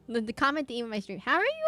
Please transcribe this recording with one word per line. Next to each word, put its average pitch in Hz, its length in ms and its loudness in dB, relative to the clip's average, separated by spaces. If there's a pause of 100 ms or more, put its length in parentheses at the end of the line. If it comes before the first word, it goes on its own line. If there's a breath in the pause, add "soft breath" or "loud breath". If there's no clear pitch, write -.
The, 233 120 0
the 220 140 -4
comment 285 340 0
theme 240 180 -6
of 226 60 -8
my 214 80 -4
stream. 196 200 -8
How 254 180 2
are 359 60 4
you 622 240 0